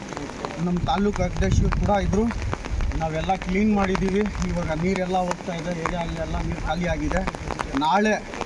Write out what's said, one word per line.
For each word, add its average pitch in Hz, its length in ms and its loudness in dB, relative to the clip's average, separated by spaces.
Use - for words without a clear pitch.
ನಮ್ಮ 175 140 2
ತಾಲೂಕು 190 440 2
ಅಧ್ಯಕ್ಷರು 185 460 4
ಕೂಡ - 200 2
ಇದ್ದರು, 196 340 4
ನಾವೆಲ್ಲ 160 380 0
ಕ್ಲೀನ್ 202 400 2
ಮಾಡಿದ್ದೀವಿ. 190 440 2
ಇವಾಗ 175 520 -2
ನೀರೆಲ್ಲ 180 460 0
ಹೋಗ್ತಾ 185 360 -2
ಇದೆ, 165 180 -6
ಏರಿಯಾಗಳೆಲ್ಲ 165 680 -4
ನೀರು 165 300 -4
ಖಾಲಿ 170 200 0
ಆಗಿದೆ. 160 320 0
ನಾಳೆ 190 440 2